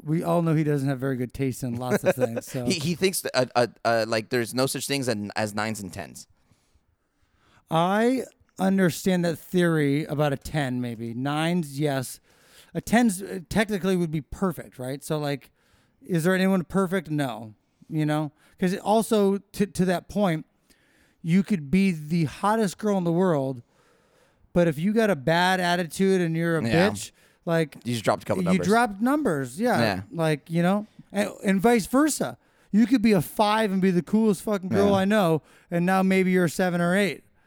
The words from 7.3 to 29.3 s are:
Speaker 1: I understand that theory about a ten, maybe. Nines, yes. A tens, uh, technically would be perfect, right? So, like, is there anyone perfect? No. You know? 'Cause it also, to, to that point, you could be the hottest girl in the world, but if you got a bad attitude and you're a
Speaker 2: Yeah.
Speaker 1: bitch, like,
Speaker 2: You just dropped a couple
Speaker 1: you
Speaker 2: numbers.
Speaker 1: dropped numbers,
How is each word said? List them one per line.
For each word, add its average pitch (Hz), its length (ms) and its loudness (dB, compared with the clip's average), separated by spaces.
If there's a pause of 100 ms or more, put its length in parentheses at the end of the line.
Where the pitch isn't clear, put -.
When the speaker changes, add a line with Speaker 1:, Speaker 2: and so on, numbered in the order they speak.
Speaker 1:
I 208 520 2 (360)
understand 185 680 2
that 165 140 -2
theory 156 680 0
about 147 260 0
a 139 40 -2
ten, 131 440 -4
maybe. 117 340 -8
Nines, 147 640 -4
yes. 139 400 -2 (560)
A 170 60 -4
tens, 208 420 2
uh, 185 260 -10
technically 190 480 0
would 175 140 0
be 156 100 -4
perfect, - 580 -6
right? 131 260 -8
So, 156 140 -4
like, 143 320 -6 (540)
is 165 200 -2
there 185 100 4
anyone 185 300 2
perfect? 180 460 -2
No. 117 440 -4 (340)
You 156 180 -2
know? 151 260 -2 (260)
'Cause 180 160 0
it 190 60 -8
also, 202 580 2
to, - 280 -4
to 190 200 -2
that 180 220 -2
point, 180 360 0 (800)
you 175 200 2
could 156 280 -2
be 190 220 2
the 160 320 -2
hottest 208 520 0
girl 208 220 0
in 180 60 -2
the 170 80 0
world, 143 500 0 (920)
but 175 160 4
if 139 100 -2
you 185 140 0
got 220 180 2
a 180 60 2
bad 175 440 2
attitude 180 600 0
and 165 160 0
you're 165 220 0
a 113 80 -2
Speaker 2:
Yeah. 165 240 4
Speaker 1:
bitch, 208 200 -10 (360)
like, 165 380 -2
Speaker 2:
You 120 100 -2
just 107 100 -6
dropped 107 180 0
a - 40 -16
couple 98 160 -2
Speaker 1:
you 87 80 0
Speaker 2:
numbers. 95 160 2
Speaker 1:
dropped 208 340 2
numbers, 190 580 0